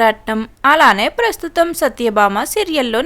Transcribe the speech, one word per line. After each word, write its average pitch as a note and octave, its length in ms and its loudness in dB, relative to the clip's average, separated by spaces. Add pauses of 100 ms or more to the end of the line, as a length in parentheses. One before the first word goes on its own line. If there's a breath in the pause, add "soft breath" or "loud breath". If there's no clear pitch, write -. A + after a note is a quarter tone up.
రాట్నం, A3 400 0 (300)
అలానే B3+ 340 4 (140)
ప్రస్తుతం E4+ 500 -2 (120)
సత్యభామ A3 720 0
సీరియల్లో C#4 540 -2